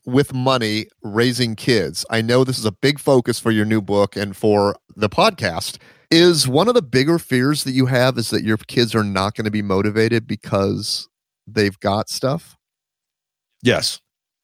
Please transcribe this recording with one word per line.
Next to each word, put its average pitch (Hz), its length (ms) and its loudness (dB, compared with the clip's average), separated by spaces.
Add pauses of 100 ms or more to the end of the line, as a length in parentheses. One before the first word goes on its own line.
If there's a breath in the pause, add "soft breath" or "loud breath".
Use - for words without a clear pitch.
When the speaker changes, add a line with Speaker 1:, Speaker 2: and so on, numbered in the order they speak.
Speaker 1:
with 131 280 0
money 120 540 0 (140)
raising 113 540 -2
kids, 95 540 -2
I 113 120 -2
know 120 220 2
this 127 160 -4
is 113 60 -4
a 107 60 -2
big 139 280 -2
focus 127 400 2
for - 100 -2
your 107 160 2
new 110 160 0
book 101 360 0
and 101 180 -6
for 104 400 2 (200)
the 104 140 -2
podcast. 117 680 -2 (340 soft breath)
Is 165 360 4
one 147 200 2
of 247 80 2
the 233 60 2
bigger 135 360 0
fears 135 460 -2
that 143 80 -6
you 131 140 2
have 127 320 2
is 117 120 -4
that 110 140 -2
your 107 140 0
kids 117 380 -2
are 110 80 2
not 98 320 -2
gonna 107 160 -4
be 107 100 -4
motivated 107 680 0
because 101 800 -4 (400)
they've 104 320 -2
got 104 300 -2
stuff? - 480 -6 (1040)
Speaker 2:
Yes, - 380 0 (440)